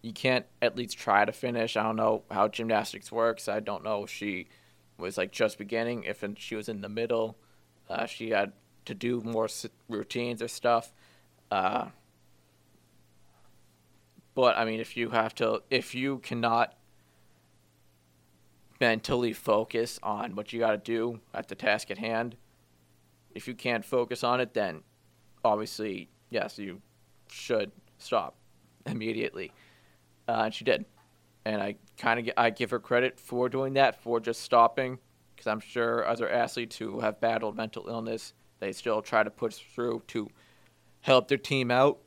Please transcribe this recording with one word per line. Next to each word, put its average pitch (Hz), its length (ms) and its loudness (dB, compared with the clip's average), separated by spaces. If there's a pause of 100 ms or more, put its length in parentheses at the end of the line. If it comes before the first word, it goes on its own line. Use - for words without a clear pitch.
you 117 100 -12
can't 127 340 2 (160)
at 120 140 2
least 120 220 -6
try 104 260 6
to 104 80 0
finish. 117 460 -2
I 107 60 2
don't 110 120 0
know 110 340 2
how 104 200 4
gymnastics 107 640 -2
works. 113 360 0
I 107 140 -2
don't 104 220 -8
know 104 200 -2
if 90 60 -12
she 95 380 -6 (500)
was, 90 200 -6
like, 98 140 -2
just - 260 0
beginning, 117 460 -4
if - 200 -6
in-, 104 120 -6
she - 200 -10
was 107 120 -8
in 107 140 -8
the 101 80 -10
middle. 113 480 -2 (520)
Uh, - 160 -4
she 113 260 -8
had 101 200 0 (340)
to 135 80 -8
do 120 280 -2
more 113 240 -2
s-, - 220 -8 (200)
routines 120 540 -4
or 117 60 -4
stuff. 117 460 2 (580)
Uh, 98 360 0 (2500)
but, 123 220 6
I 117 60 2
mean, 110 160 -2
if - 160 -8
you 120 140 -2
have 110 260 2
to, 110 340 0
if - 240 -2
you 131 260 -2
cannot 117 560 0 (2000)
mentally 120 540 2
focus 113 680 0
on 104 340 -4
what 104 180 -8
you 117 60 -4
gotta 110 180 4
do 113 420 -2 (140)
at - 160 -10
the 95 60 -10
task 107 360 0
at 98 60 -8
hand, 113 400 -4 (1000)
if 107 140 -12
you 127 40 -8
can't 117 300 -2
focus 120 400 0
on 123 160 2
it, 123 140 -2
then 87 280 -2 (640)
obviously, 107 680 0 (200)
yes, 104 280 -4
you 98 240 -10 (480)
should 107 420 -2 (260)
stop 92 380 -4 (500)
immediately. 110 640 -6 (760)
Uh, 113 180 2
and 113 80 -4
she - 100 -10
did. - 220 2 (600)
And 107 160 0
I 104 140 -4 (220)
kinda 120 240 2
gi-, 117 160 -4
I 117 140 6
give 107 180 -4
her 120 100 -2
credit 123 400 2
for 123 300 -2
doing 135 240 -2
that, 135 280 4
for 117 180 0
just 113 220 -4
stopping, 127 580 4 (360)
'cause - 120 -8
I'm 110 120 0
sure 117 460 0
other 117 240 0
athletes 117 480 0
who 107 220 -6
have 107 200 0
battled 113 360 0
mental 110 340 -8
illness, 113 440 -6 (260)
they 98 120 -4
still 110 300 -2
try 107 220 2
to 107 80 -2
push - 260 -6
through 120 500 -4
to 110 220 -6 (720)
help 127 260 6
their 139 100 2
team 131 340 0
out. 135 360 6